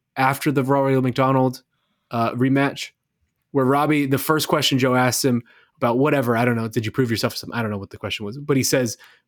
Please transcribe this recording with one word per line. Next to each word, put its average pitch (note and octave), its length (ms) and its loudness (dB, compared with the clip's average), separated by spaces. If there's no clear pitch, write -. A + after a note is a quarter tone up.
after C3+ 360 0
the C#3 120 0
Rory C3+ 380 2
McDonald, C3 640 0
uh, A#2 200 -2
rematch, C3+ 580 0
where C3+ 140 0
Robbie, C#3+ 420 2
the C3+ 100 0
first D3+ 300 0
question C#3+ 320 2
Joe B2+ 160 2
asked B2+ 280 2
him B2 200 0
about A#2+ 220 0
whatever, C3+ 360 2
I A#2 80 2
don't B2 120 2
know, A2+ 120 -4
"Did A2 200 -4
you G#2+ 40 -4
prove B2 200 0
yourself?" A2+ 220 -2
or - 40 -12
something? - 200 -12
I - 40 -2
don't A2 80 -4
know G#3 80 -6
what G3 140 -12
the - 80 -18
question - 260 -8
was, A2+ 140 -10
but C#3+ 180 -2
he B2+ 60 2
says, B2+ 340 0